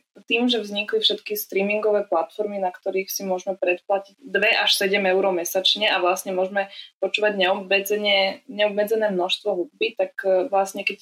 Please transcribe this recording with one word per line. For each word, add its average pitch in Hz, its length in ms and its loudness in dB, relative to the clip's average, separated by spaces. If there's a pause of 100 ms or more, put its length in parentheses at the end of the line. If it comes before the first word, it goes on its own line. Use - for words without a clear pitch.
(320)
tým, 240 160 2
že 233 160 0
vznikli 208 400 -2
všetky 208 320 -2
streamingové 208 720 0
platformy, 202 520 -2
na 180 120 -2
ktorých 190 400 -6
si 196 160 -6
môžeme 190 320 -4
predplatiť 190 640 -2
dve 202 320 2
až - 240 2
sedem 202 240 2
eur 190 320 2
mesačne 190 560 0
a 185 80 2
vlastne 185 320 0
môžeme 196 400 -2 (320)
počúvať 208 320 0
neobmedzenie, 196 1120 0
neobmedzené 208 640 0
množstvo 185 440 -2
hudby, 220 440 -4
tak, 190 240 -2
e, 190 240 2
vlastne 196 400 -2
keď 196 140 -6